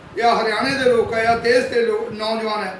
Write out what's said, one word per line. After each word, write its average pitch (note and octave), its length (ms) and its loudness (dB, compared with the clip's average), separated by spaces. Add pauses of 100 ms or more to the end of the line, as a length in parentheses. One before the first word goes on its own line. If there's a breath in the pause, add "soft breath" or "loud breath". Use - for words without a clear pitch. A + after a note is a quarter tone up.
(160)
ਜਾਂ A#3 200 2
ਹਰਿਆਣੇ A3+ 340 0
ਦੇ C4 200 2
ਲੋਕ A3+ 240 2
ਹੈ A3+ 80 0
ਜਾਂ A#3 160 2
ਦੇਸ਼ A#3+ 280 2
ਦੇ A#3+ 160 0
ਲੋ-, A3+ 280 0
ਨੌਜਵਾਨ G#3+ 540 -4
ਹੈ, - 160 -8